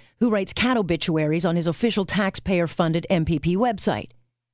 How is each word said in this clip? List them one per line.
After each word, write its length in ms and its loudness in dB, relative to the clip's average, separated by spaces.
who 120 2
writes 220 -2
cat 240 0
obituaries 720 0
on 80 2
his 140 0
official 360 0
taxpayer-funded 1040 0
M 160 2
P 140 0
P 180 0
website. 540 -2